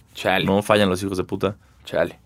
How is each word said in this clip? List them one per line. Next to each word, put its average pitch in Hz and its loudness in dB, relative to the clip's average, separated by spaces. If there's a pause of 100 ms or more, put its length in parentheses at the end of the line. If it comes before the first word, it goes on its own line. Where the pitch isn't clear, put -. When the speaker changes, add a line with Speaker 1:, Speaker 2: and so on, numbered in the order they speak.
(140)
Speaker 1:
Chale. 92 0
Speaker 2:
No 98 2
fallan 104 4
los 92 -2
hijos 98 -6
de 92 -2
puta. 98 -4 (280)
Speaker 1:
Chale. 85 -4